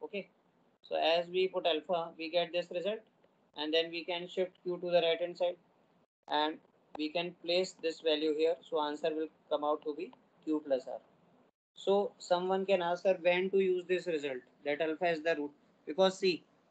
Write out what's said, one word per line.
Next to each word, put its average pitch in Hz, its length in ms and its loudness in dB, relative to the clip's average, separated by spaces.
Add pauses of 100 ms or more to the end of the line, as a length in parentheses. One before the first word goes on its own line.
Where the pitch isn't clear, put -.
Okay. 185 260 -10 (520)
So - 140 -6
as 165 320 2
we 185 200 2
put 180 180 -4
alpha, 165 520 0
we 160 120 -8
get 170 220 0
this 175 200 -2
result, 185 280 -4 (580)
and 151 160 -2
then 165 180 2
we 170 120 -8
can 175 240 -6
shift 185 240 -2 (120)
Q 175 140 -4
to 180 120 -6
the 175 120 4
right 165 180 2
hand 175 180 -4
side, 180 200 0 (720)
and 151 300 0 (400)
we 151 120 -4
can 175 340 -4
place 180 380 0
this 160 200 -4
value 156 340 2
here. 160 200 2 (140)
So 160 120 0
answer 151 320 -2
will 156 140 -4 (220)
come 147 140 0
out 151 200 0
to 151 120 -4
be 190 160 -10 (340)
Q 156 200 0
plus 131 220 0
R. 113 120 -10 (760)
So 196 420 2
someone 185 480 0
can 190 160 4
ask, 175 220 0
"Sir, 185 180 4
when 180 300 4
to 196 80 4
use 185 260 2
this 175 220 -2
result 143 340 -2 (240)
that 147 160 -2
alpha 160 280 0
is 160 120 0
the 165 140 2
root?" 147 160 -4 (340)
Because 185 340 2
see, 185 240 0 (280)